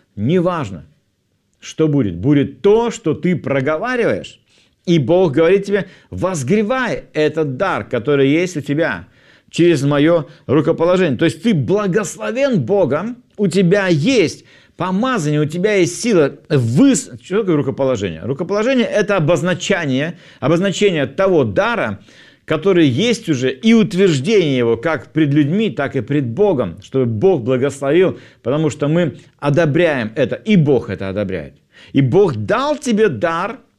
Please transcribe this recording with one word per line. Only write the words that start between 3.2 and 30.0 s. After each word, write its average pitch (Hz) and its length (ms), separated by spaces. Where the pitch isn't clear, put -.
проговариваешь. 143 1040
И 170 140
Бог 165 340
говорит 175 320
тебе: 196 220
«Возгревай 185 1040
этот 151 460
дар, 151 260
который 135 460
есть 175 260
у 147 60
тебя 139 480
через 165 320
мое 147 460
рукоположение». 160 720
То 175 80
есть 156 180
ты 233 100
благословен 208 1080
Богом, 180 600
у 202 120
тебя 190 400
есть 180 580
помазание, 185 640
у 151 40
тебя 180 280
есть 185 260
сила. 160 380
Выс-, 147 760
что 190 180
такое 180 180
рукоположение? 117 640
Рукоположение — 202 640
это 202 300
обозначение, 160 1000
обозначение 170 640
того 185 380
дара, 127 560
который 160 420
есть 214 400
уже, 131 240
и 220 220
утверждение 175 840
его 117 200
как 151 340
пред 151 220
людьми, 160 360
так 135 280
и 127 40
пред 139 260
Богом, 117 540
чтобы 131 260
Бог 123 360
благословил, 139 760
потому 151 260
что 147 180
мы 165 300
одобряем 143 760